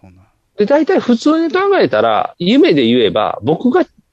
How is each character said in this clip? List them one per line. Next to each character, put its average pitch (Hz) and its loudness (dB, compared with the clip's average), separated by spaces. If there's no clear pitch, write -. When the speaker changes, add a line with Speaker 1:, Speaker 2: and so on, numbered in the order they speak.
Speaker 1:
そ 98 -20
ん 90 -20
な。 92 -20
Speaker 2:
で、 208 -2
大 285 2
体 349 0
普 240 0
通 320 0
に 320 -4
考 392 0
え 175 0
た 107 0
ら、 110 -2
夢 247 2
で 127 0
言 117 2
え - 0
ば、 98 -4
僕 165 -2
が 359 2